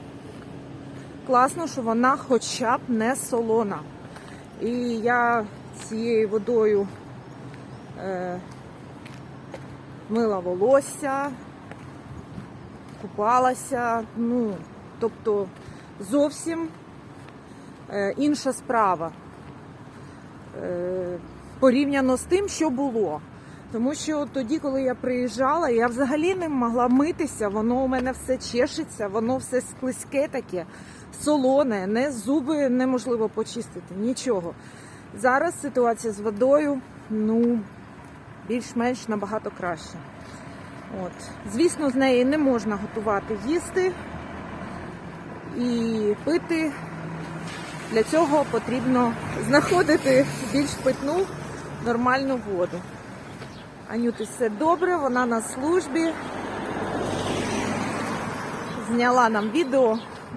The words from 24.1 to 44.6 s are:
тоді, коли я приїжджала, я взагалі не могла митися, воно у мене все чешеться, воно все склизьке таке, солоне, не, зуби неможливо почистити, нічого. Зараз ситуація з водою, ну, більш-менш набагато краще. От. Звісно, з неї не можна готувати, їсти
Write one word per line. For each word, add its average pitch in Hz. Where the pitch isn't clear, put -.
тоді, 269
коли 269
я 254
приїжджала, 254
я 233
взагалі 294
не 349
могла 247
митися, 269
воно 226
у 262
мене 254
все 254
чешеться, 240
воно 226
все 254
склизьке 269
таке, 185
солоне, 262
не, 247
зуби 269
неможливо 247
почистити, 214
нічого. 208
Зараз 269
ситуація 233
з 196
водою, 262
ну, 220
більш-менш 240
набагато 208
краще. 170
От. 170
Звісно, 294
з 240
неї 254
не 285
можна 233
готувати, 208
їсти 359